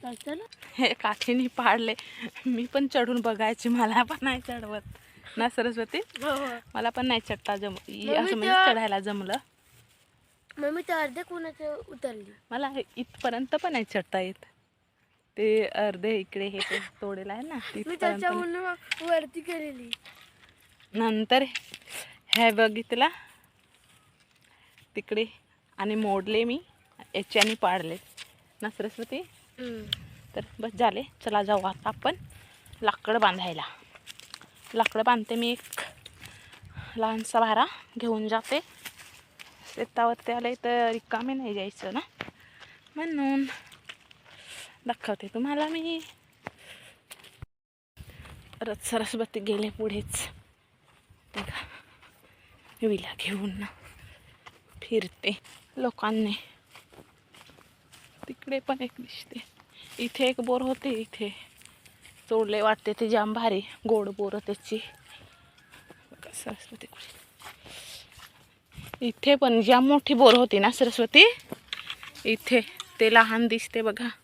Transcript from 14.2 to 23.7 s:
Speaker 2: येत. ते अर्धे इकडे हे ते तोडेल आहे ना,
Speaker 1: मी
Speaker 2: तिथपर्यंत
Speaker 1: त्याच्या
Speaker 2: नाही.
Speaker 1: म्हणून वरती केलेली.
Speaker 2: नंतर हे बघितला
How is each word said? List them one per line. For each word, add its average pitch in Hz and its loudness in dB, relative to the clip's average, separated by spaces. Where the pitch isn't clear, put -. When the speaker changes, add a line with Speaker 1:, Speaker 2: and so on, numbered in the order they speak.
Speaker 2:
येत. 185 -8
ते 214 4
अर्धे 208 -2
इकडे 196 -6
हे 196 -8
ते 202 -4
तोडेल 196 -10
आहे 220 -10
ना, 311 -12
Speaker 1:
मी - -10
Speaker 2:
तिथपर्यंत 311 -8
Speaker 1:
त्याच्या 349 0
Speaker 2:
नाही. 359 -2
Speaker 1:
म्हणून 349 -6
वरती 320 -2
केलेली. 302 -10
Speaker 2:
नंतर 226 2
हे 226 6
बघितला 226 2